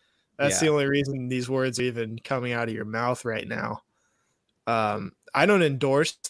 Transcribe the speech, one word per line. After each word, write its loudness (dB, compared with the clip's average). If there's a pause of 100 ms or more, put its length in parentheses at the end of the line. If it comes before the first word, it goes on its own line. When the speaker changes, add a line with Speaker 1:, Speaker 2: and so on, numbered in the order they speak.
(400)
Speaker 1:
That's 2
the 4
Speaker 2:
Yeah. 6
Speaker 1:
only 2
reason 0
these -2
words 0
are 0
even -4
coming -4
out -2
of -4
your -6
mouth -2
right -4
now. -6 (840)
Um, 0 (240)
I 6
don't 6
endorse 2 (160)